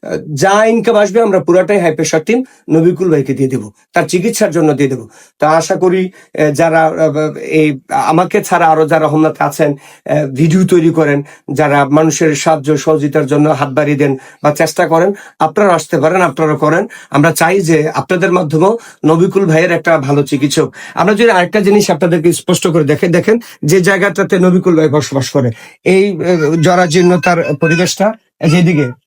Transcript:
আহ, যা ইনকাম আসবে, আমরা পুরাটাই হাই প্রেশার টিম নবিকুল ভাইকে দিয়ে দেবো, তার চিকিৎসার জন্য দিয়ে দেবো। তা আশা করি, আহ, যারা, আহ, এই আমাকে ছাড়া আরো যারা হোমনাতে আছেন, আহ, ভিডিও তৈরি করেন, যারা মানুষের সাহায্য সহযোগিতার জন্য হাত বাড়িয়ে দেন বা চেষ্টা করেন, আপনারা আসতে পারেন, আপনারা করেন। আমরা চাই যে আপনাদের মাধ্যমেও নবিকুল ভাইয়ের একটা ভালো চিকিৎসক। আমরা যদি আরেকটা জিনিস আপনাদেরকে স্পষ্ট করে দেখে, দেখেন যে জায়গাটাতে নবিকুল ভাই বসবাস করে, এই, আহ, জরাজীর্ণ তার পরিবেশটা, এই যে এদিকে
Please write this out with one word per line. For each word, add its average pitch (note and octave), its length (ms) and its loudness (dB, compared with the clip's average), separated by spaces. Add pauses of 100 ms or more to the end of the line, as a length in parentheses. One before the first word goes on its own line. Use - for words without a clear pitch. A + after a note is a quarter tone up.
আহ, - 140 -8 (180)
যা G3 300 2
ইনকাম A3+ 320 0
আসবে, G#3 240 0
আমরা G3 200 0
পুরাটাই F#3 400 0
হাই D#3+ 140 0
প্রেশার D#3 300 -4
টিম B3+ 200 -2 (260)
নবিকুল E3 400 2
ভাইকে C#3 240 0
দিয়ে C3+ 140 -2
দেবো, A2 240 -6 (200)
তার E3+ 160 -2
চিকিৎসার G3 420 -2
জন্য D#3 220 2
দিয়ে C#3 160 0
দেবো। A#2 200 -8 (300)
তা D3+ 120 0
আশা E3 260 0
করি, F#3 340 0
আহ, - 400 -4
যারা, D#3+ 360 0
আহ, D#3 500 -2
এই D3 420 0 (100)
আমাকে E3+ 560 0
ছাড়া E3+ 220 0
আরো D#3 220 2
যারা D#3 200 0
হোমনাতে D#3 360 0
আছেন, D3 300 -2
আহ, - 520 -6
ভিডিও D#3+ 380 2
তৈরি E3+ 260 2
করেন, D3 320 0 (300)
যারা C#3+ 320 2
মানুষের D#3 500 0
সাহায্য D3+ 420 -2
সহযোগিতার D3 500 0
জন্য D3 220 2
হাত C#3 280 -2
বাড়িয়ে D3 200 0
দেন C#3 200 0 (260)
বা D3 80 2
চেষ্টা E3 380 -2
করেন, E3+ 240 2 (260)
আপনারা F3 360 0
আসতে D#3+ 260 -2
পারেন, E3+ 220 0
আপনারা D#3 340 -2
করেন। D#3 320 -2 (220)
আমরা D3 220 2
চাই F3+ 280 0
যে D#3 300 0
আপনাদের F3+ 420 -2
মাধ্যমেও F3+ 460 0 (260)
নবিকুল F#3 420 2
ভাইয়ের E3 260 2
একটা E3 260 0
ভালো C#3+ 240 0
চিকিৎসক। C#3+ 520 -2 (200)
আমরা G#3 200 0
যদি A3+ 160 2
আরেকটা F3+ 300 0
জিনিস G3+ 300 2
আপনাদেরকে E3+ 420 0
স্পষ্ট - 360 -2
করে D#3+ 160 2
দেখে, D3 240 0
দেখেন F3 320 2 (240)
যে F3 160 2
জায়গাটাতে F#3+ 580 0
নবিকুল F3+ 380 2
ভাই D#3 120 2
বসবাস C3+ 420 -2
করে, B2 200 0 (340)
এই, F#3+ 280 2
আহ, E3 480 0
জরাজীর্ণ F3+ 600 2
তার E3+ 340 0
পরিবেশটা, E3+ 580 -2 (280)
এই E3 100 0
যে E3 80 4
এদিকে D3+ 340 0 (140)